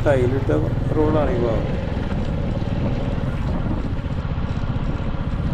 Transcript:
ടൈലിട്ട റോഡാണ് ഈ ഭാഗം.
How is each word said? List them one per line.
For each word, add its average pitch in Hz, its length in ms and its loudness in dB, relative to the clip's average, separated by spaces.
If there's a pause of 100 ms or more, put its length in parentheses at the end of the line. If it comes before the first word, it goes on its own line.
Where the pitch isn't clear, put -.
ടൈലിട്ട 135 440 4 (460)
റോഡാണ് 151 400 4
ഈ - 80 0
ഭാഗം. 113 240 0 (3750)